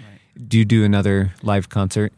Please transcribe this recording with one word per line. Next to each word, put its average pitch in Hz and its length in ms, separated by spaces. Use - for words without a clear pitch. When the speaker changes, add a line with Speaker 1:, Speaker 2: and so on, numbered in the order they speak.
Speaker 1:
Right. 104 480
Speaker 2:
Do 113 100
you 110 60
do 110 200
another 98 480
live 101 240
concert 104 500